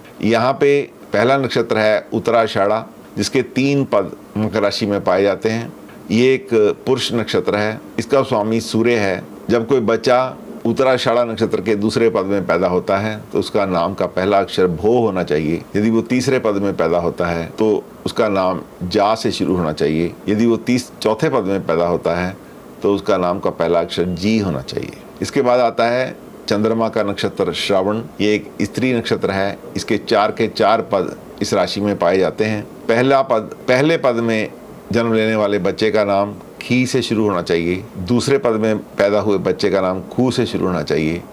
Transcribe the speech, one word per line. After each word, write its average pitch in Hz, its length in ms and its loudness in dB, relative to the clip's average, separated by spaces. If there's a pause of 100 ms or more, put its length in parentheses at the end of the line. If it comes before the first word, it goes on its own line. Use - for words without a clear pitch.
(220)
यहाँ 113 300 2
पे 143 300 2 (300)
पहला 120 260 4
नक्षत्र 120 400 0
है 107 360 2
उत्तराषाढ़ा, 110 680 2 (320)
जिसके 123 260 0
तीन 139 420 0
पद 98 260 0 (260)
मकर 104 260 0
राशि 101 240 0
में 101 180 0
पाए 92 180 2
जाते 101 280 0
हैं। 113 220 -6 (380)
ये 123 240 4
एक 127 140 -6 (380)
पुरुष 123 260 0
नक्षत्र 104 440 -2
है, 107 240 -2 (180)
इसका 135 240 2
स्वामी 113 380 0
सूर्य 113 360 0
है। 95 260 0 (280)
जब 113 180 0
कोई 135 140 2
बच्चा 123 540 2 (300)
उत्तराषाढ़ा 123 580 2
नक्षत्र 110 360 0
के 110 160 0
दूसरे 110 340 2
पद 98 140 0
में 95 220 -2
पैदा 90 220 2
होता 92 300 2
है 107 180 -4 (160)
तो 110 60 0
उसका 101 280 0
नाम 90 280 0
का 92 140 -2
पहला 98 300 2
अक्षर 92 280 2
भो 95 320 2
होना 98 240 0
चाहिए। 78 400 -2 (140)
यदि 107 140 2
वो 113 120 2
तीसरे 127 360 0
पद 110 160 0
में 98 220 -2
पैदा 85 220 2
होता 87 280 -2
है 85 200 -4 (120)
तो 110 260 2 (220)
उसका 113 220 0
नाम 92 320 0 (240)
जा 101 300 2
से 113 180 -2
शुरू 92 240 0
होना 80 160 0
चाहिए। 80 400 0 (160)
यदि 107 180 2
वो 113 120 4
तीस, 123 320 -2 (120)
चौथे 110 280 0
पद 127 140 0
में 95 220 -2
पैदा 82 200 2
होता 82 300 0
है 90 200 -4 (460)
तो 101 120 2
उसका 98 220 0
नाम 90 240 0
का 92 100 -2
पहला 85 300 0
अक्षर 85 240 -2
जी 92 340 0
होना 80 240 -2
चाहिए। - 340 -10 (260)
इसके 131 200 0
बाद 123 180 4
आता 117 260 2
है 123 280 -2 (340)
चंद्रमा 110 400 2
का 110 140 0
नक्षत्र 98 520 -2
श्रावण, 104 480 0 (180)
ये 104 140 4
एक - 160 -4 (120)
स्त्री 123 320 -2
नक्षत्र 107 360 -2
है। 98 280 -2 (180)
इसके 104 220 -2
चार 107 320 2
के 110 180 -2
चार 107 340 2 (100)
पद 95 220 0 (280)
इस 107 120 -2
राशि 92 260 0
में 101 180 0
पाए 90 200 2
जाते 92 260 0
हैं। 107 180 -2 (260)
पहला 131 340 4
पद, 113 320 -2 (140)
पहले 143 300 4
पद 120 180 2
में 113 320 0 (440)
जन्म 117 200 2
लेने 110 240 2
वाले 101 220 2
बच्चे 98 320 0
का 104 140 2
नाम 101 300 0 (280)
खी 127 240 0
से 127 160 0
शुरू 110 220 0
होना 98 180 0
चाहिए, 85 340 0 (220)
दूसरे 120 400 2
पद 120 140 2
में 110 260 0 (180)
पैदा 104 240 4
हुए 98 180 2
बच्चे 92 320 0
का 95 100 2
नाम 92 280 0
खू 127 220 0
से 123 160 0
शुरू 92 200 -2
होना 87 160 -2
चाहिए, 78 400 0 (100)